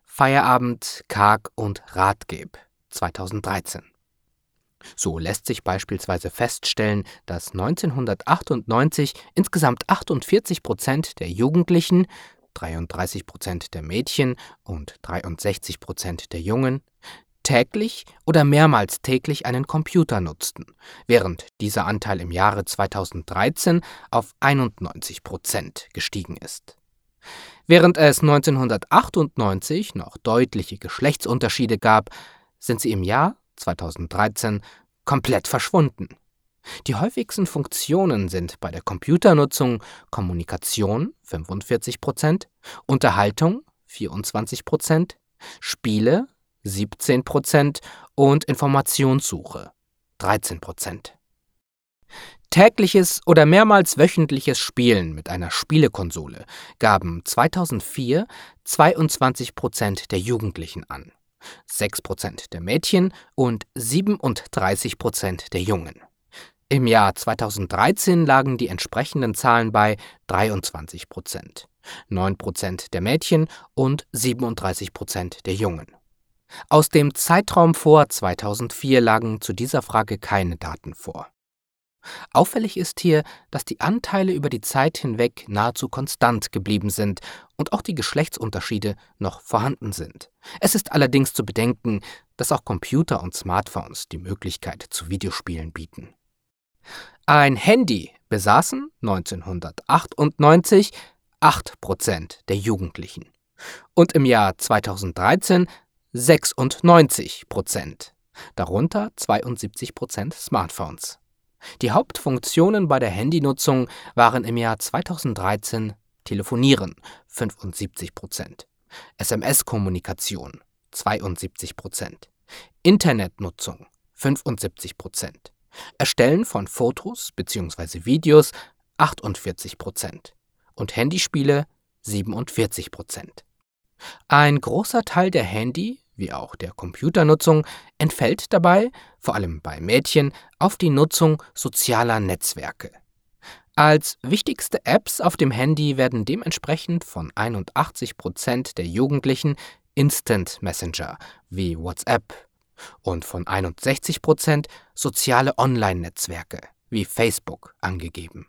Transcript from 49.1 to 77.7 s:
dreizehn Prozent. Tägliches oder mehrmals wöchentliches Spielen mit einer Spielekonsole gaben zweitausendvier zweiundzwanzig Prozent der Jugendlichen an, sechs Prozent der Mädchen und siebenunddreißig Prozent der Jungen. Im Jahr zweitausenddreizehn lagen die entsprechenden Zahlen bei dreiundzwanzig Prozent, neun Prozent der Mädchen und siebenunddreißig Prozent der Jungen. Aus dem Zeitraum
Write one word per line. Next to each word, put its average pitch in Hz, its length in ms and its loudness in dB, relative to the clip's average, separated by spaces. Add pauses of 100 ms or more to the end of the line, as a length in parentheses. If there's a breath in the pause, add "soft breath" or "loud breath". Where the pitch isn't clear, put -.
dreizehn 95 420 -2
Prozent. - 560 -12 (1300 loud breath)
Tägliches 190 760 6
oder 156 220 8
mehrmals 202 500 6
wöchentliches 147 640 2
Spielen 101 560 2
mit 78 120 -12
einer 87 220 -6
Spielekonsole 95 960 0 (320 loud breath)
gaben 87 480 2
zweitausendvier 143 1040 -2 (360 loud breath)
zweiundzwanzig 151 920 2
Prozent - 560 -4
der 98 80 0
Jugendlichen 98 680 -6
an, - 240 -16 (540 loud breath)
sechs - 340 -6
Prozent - 540 -10
der 85 80 -10
Mädchen 165 500 2 (220 loud breath)
und 120 300 0 (100)
siebenunddreißig 120 1300 -2
Prozent - 540 -4
der 90 100 -2
Jungen. 87 360 -4 (720 loud breath)
Im 135 160 2
Jahr 110 300 4
zweitausenddreizehn 113 1120 0
lagen 131 320 4
die 120 80 -2
entsprechenden 117 680 -4
Zahlen 117 380 2
bei 107 260 2 (300 loud breath)
dreiundzwanzig 92 800 -4
Prozent, - 580 -14 (400 loud breath)
neun 95 300 -2
Prozent - 560 -8
der 87 80 -2
Mädchen 156 460 2 (260 loud breath)
und 135 380 0
siebenunddreißig 113 840 -4
Prozent - 540 -8
der 95 80 -2
Jungen. 90 320 -4 (800 loud breath)
Aus 156 220 6
dem 147 260 4
Zeitraum 170 580 4